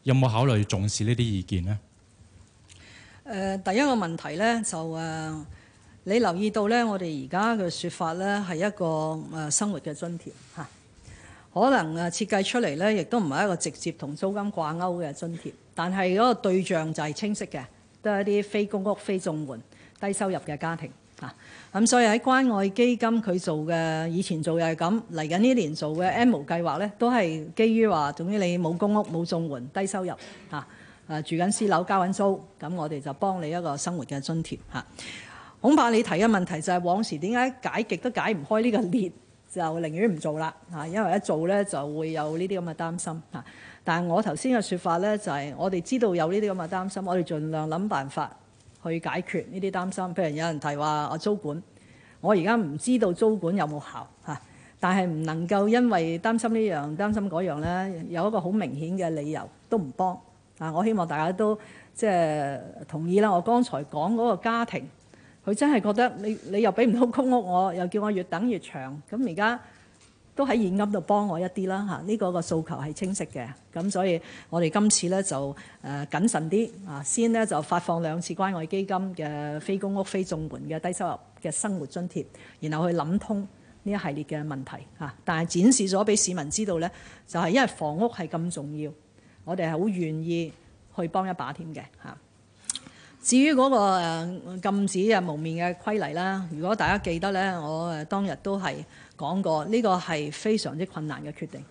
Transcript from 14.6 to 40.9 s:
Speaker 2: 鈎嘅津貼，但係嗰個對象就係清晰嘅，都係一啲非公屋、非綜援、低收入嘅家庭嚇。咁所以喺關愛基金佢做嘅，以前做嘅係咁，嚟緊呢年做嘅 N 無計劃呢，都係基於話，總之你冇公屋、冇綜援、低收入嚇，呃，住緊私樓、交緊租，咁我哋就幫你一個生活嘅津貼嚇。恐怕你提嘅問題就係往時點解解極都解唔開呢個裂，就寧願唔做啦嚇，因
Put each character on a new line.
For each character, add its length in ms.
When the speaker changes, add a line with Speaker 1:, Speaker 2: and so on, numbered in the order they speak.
Speaker 2:
鈎 300
嘅 60
津 260
貼， 140
但 200
係 200
嗰 40
個 160
對 280
象 300
就 100
係 100
清 220
晰 120
嘅， 160
都 80
係 180
一 140
啲 60
非 180
公 160
屋、 120
非 240
綜 280
援、 140
低 120
收 160
入 100
嘅 200
家 160
庭 160
嚇。 140
咁 140
所 160
以 40
喺 120
關 380
愛 140
基 260
金 260
佢 180
做 180
嘅， 500
以 120
前 220
做 160
嘅 160
係 20
咁， 240
嚟 160
緊 100
呢 160
年 200
做 200
嘅 140
N 240
無 120
計 160
劃 200
呢， 180
都 120
係 440
基 220
於 100
話， 260
總 200
之 60
你 200
冇 180
公 160
屋、 120
冇 200
綜 220
援、 220
低 180
收 160
入 80
嚇， 160
呃， 140
住 140
緊 160
私 160
樓、 160
交 180
緊 100
租， 300
咁 160
我 140
哋 120
就 140
幫 280
你 80
一 100
個 160
生 200
活 100
嘅 140
津 220
貼 160
嚇。 140
恐 160
怕 140
你 120
提 80
嘅 140
問 200
題 160
就 120
係 100
往 220
時 140
點 160
解 360
解 120
極 160
都 120
解 220
唔 140
開 160
呢 100
個 60
裂， 240
就 100
寧 260
願 260
唔 40
做 200
啦 160
嚇， 160
因 160